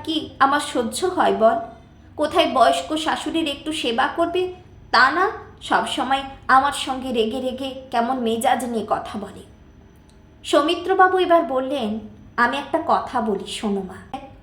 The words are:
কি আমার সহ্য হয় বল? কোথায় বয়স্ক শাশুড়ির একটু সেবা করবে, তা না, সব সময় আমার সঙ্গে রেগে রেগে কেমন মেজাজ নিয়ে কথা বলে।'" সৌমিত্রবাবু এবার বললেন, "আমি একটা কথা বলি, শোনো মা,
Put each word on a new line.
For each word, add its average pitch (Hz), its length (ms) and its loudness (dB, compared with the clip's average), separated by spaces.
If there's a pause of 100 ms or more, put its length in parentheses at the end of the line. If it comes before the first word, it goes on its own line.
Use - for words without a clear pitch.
কি 311 260 -4 (100)
আমার 277 200 4
সহ্য 247 460 -2
হয় 247 300 2
বল? 220 200 4 (600)
কোথায় 311 380 0
বয়স্ক 311 440 2
শাশুড়ির 311 500 -4
একটু 285 240 -6
সেবা 262 360 -2
করবে, 349 460 -2 (380)
তা 247 200 6
না, 370 200 0 (300)
সব 220 260 0
সময় 269 360 -2 (240)
আমার 269 240 6
সঙ্গে 262 400 -6
রেগে 226 300 0
রেগে 254 400 -6 (100)
কেমন 247 280 0
মেজাজ 233 460 0
নিয়ে 226 240 -4
কথা - 300 -4
বলে।'" - 240 -12 (1000)
সৌমিত্রবাবু 349 720 4
এবার 339 260 4
বললেন, 262 560 -4 (380)
"আমি 247 200 2
একটা 330 300 -4
কথা 226 340 0
বলি, 196 260 -2
শোনো 196 340 -4
মা, - 360 -12 (260)